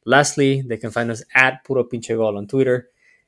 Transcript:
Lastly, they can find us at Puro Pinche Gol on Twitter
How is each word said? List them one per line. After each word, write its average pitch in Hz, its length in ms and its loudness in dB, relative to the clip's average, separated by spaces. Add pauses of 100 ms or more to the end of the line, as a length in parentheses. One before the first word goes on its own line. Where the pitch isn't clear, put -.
Lastly, 135 560 2
they 120 160 -6
can 110 140 -8
find 117 180 -4
us 113 140 -8 (140)
at 131 260 2
Puro 123 220 -2
Pinche 117 320 -6
Gol 107 200 0
on 101 120 -10
Twitter 127 400 0 (400)